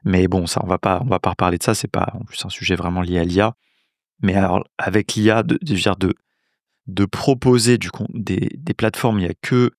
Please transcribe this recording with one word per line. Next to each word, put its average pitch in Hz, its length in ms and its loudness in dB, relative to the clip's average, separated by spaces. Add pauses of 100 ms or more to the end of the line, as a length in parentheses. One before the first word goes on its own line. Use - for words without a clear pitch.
Mais 92 240 4
bon, 90 180 0
ça, - 160 -2
on - 40 -6
va 90 100 0
pas, 92 260 0
on - 60 -4
va 92 100 0
pas 90 120 -2
reparler 87 260 0
de - 60 -6
ça. 110 120 2
C'est - 160 -6
pas, - 220 2
en 85 100 -12
plus, - 220 -12
un 98 40 -10
sujet - 260 -2
vraiment 90 260 -2
lié 87 180 0
à 85 60 2
l'I 90 160 2
A. 113 140 2 (680)
Mais 95 120 0
alors, 95 300 2 (140)
avec 101 380 -2
l'I 107 140 4
A, 110 140 2
de, - 120 0
de, 175 120 -8
je 131 60 -2
veux 90 80 0
dire, 95 160 0
de, 95 160 0 (760)
de 95 160 -2
proposer 123 760 2
du - 140 -6
con-, - 220 -8
des, 95 440 -4
des 151 160 -8
plateformes, 110 460 0
il 87 80 0
y - 20 -2
a - 120 -6
que 123 380 2